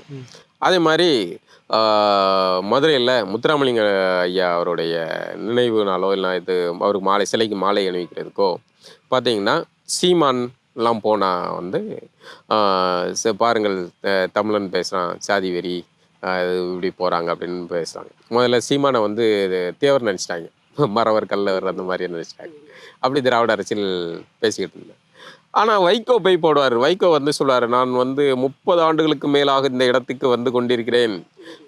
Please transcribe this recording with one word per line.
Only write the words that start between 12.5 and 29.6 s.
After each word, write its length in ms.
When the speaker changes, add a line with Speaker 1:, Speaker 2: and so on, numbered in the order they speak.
Speaker 2:
ஆ, 60
"ச-, 140
பாருங்கள், 520
அ, 260
தமிழன் 380
பேசுறான், 480
சாதி 340
வெறி, 340
ஆ, 180
இது 320
இப்படி 240
போறாங்க" 360
அப்படின்னு 360
பேசுறாங்க. 420
முதல்ல 300
சீமானை 320
வந்து 440
இது 320
தேவர் 260
நினைச்சிட்டாங்க, 440
மறவர் 480
கல்லவர் 420
அந்த 160
மாதிரி 300
நினைச்சிட்டாங்க. 420
அப்படி 280
திராவிட 300
அரசியல் 680
பேசிக்கிட்டு 400
இருந்தாங்க. 240
ஆனா 300
வைகோ 340
போய் 260
போடுவாரு. 340
வைகோ 340
வந்து 220
சொல்லுவாரு, 240
"நான் 240
வந்து 440
முப்பது 460
ஆண்டுகளுக்கு 460
மேலாக 440